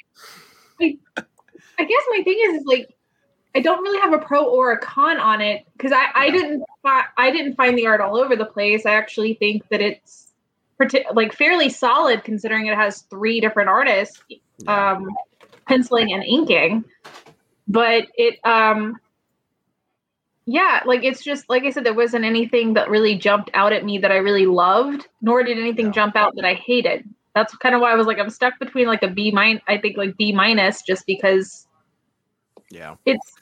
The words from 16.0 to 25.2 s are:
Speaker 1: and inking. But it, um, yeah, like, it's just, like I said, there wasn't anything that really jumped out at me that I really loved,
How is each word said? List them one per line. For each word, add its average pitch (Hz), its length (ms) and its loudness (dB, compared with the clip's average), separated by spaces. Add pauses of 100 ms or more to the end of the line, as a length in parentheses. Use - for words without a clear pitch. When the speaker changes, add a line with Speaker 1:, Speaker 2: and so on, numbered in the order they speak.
Speaker 1:
and 196 100 -6
inking. 214 600 0 (840)
But 226 480 2
it, 233 280 0
um, 220 540 0 (1500)
yeah, 285 400 2
like, 247 180 2
it's 262 200 -2
just, 285 260 -6
like 254 140 2
I 277 60 -2
said, 262 140 -4
there 226 100 2
wasn't 233 320 0
anything 226 480 0
that - 160 2
really 214 260 2
jumped 202 380 0
out 202 200 2
at 202 120 -4
me 202 140 -4
that 190 120 2
I 190 60 4
really 196 300 2
loved, 196 600 2 (140)